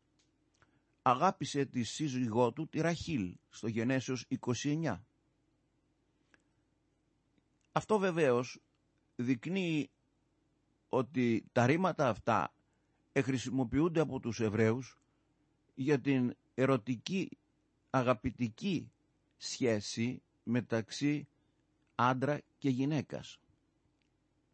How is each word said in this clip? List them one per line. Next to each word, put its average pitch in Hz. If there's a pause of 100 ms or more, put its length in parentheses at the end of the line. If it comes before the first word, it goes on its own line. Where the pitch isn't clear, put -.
(1000)
αγάπησε 139
τη 123
σύζυγό 123
του, 160
τη -
Ραχήλ, 156 (120)
στο -
Γενέσεως 120
είκοσι -
εννιά. 147 (2750)
Αυτό 202
βεβαίως 151 (540)
δεικνύει 156 (1000)
ότι 120
τα 120
ρήματα 156
αυτά 104 (580)
εχρησιμοποιούνται 135
από 135
τους 113
Εβραίους 113 (760)
για 135
την 127 (180)
ερωτική, 135 (520)
αγαπητική 123 (460)
σχέση 117 (220)
μεταξύ 123 (680)
άντρα 131 (160)
και 139
γυναίκας. 127 (1160)